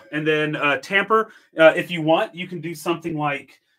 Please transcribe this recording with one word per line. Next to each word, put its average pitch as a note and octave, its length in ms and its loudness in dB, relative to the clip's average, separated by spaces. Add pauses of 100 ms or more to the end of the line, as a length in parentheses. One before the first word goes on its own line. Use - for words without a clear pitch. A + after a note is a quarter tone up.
(120)
and D3+ 140 -4
then, D3+ 300 0
uh, C#3 220 0
tamper, G3+ 560 0 (260)
uh, D#3+ 160 10
if F3+ 160 -4
you E3+ 100 -6
want, E3+ 320 0
you F3+ 140 -10
can F3+ 140 -12
do E3 120 -8
something E3 440 -6
like, C#3+ 420 -6 (200)